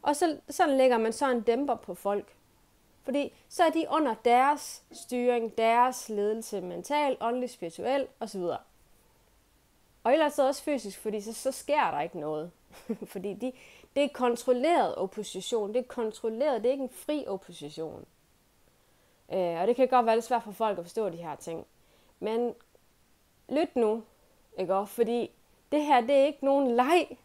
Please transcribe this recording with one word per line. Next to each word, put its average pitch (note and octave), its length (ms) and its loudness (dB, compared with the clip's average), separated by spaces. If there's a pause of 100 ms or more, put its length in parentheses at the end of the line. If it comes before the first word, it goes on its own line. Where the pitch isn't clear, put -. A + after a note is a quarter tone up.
Og D4 140 0
så, D#4+ 220 0 (120)
sådan D4 280 2
lægger B3+ 200 6
man A3 160 0
så C4+ 180 0
en A#3 100 0
dæmper B3 340 0
på - 180 -12
folk. G3+ 400 -4 (720)
Fordi C#4 300 -2 (140)
så - 160 0
er E4 60 6
de D#4+ 200 0
under D4 240 2 (120)
deres C4 680 4
styring, A#3+ 680 -2
deres A#3 520 2
ledelse, G#3+ 520 -4
mental, B3+ 580 -2
åndelig, B3 300 -4
spirituel B3 580 -4 (120)
og A3 100 -8
så G3 80 -10
videre. F3 200 -2 (1500)
Og A#3+ 100 4
ellers D4+ 200 4
så C4+ 140 2
også C#4 160 -2
fysisk, A3+ 360 -4
fordi G#3+ 220 -6
så, A3 120 -10
så C4 180 -6
sker C4+ 400 -2
der D3 100 -4
ikke F3 180 -6
noget. D3+ 320 -6 (260)
<laughs> - 360 -10
Fordi G3 200 -8
de, B3 180 -6 (440)
det C#4+ 80 4
er C#4+ 100 2
kontrolleret B3 840 2
opposition. G3+ 760 -4
Det B3 60 2
er B3 80 -6
kontrolleret, A3+ 760 -4
det A#3+ 40 2
er B3+ 40 4
ikke C#4 120 -2
en B3+ 60 -6
fri - 380 -6
opposition. D#3+ 800 -10 (1300)
Øh, F3 280 -2
og G3 60 2
det A#3+ 80 2
kan C4 120 4
godt B3 180 4
være A3+ 100 4
lidt A#3 100 -2
svært A#3+ 180 -2
for G#3+ 80 -12
folk G#3 260 -2
at E3+ 80 -10
forstå G3+ 240 -4
de E3 80 -10
her E3 180 -10
ting. E3 300 -12 (540)
Men A3+ 340 -2 (960)
lyt - 260 0
nu, A3+ 280 2 (540)
ikke F#3+ 180 0
også? G3 180 -2
Fordi A#3 380 0 (400)
det D4 140 2
her, C4+ 160 6
det A#3 100 0
er C#4 140 8
ikke D4 200 -4
nogen C#4 300 4
leg. C#4+ 320 4 (180)